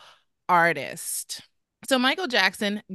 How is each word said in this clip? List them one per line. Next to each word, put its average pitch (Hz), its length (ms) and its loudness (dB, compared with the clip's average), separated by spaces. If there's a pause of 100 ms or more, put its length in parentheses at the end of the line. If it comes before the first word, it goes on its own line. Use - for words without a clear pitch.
(480)
artist." 165 920 0 (480)
So 262 100 2
Michael 294 300 -2
Jackson 208 560 0 (100)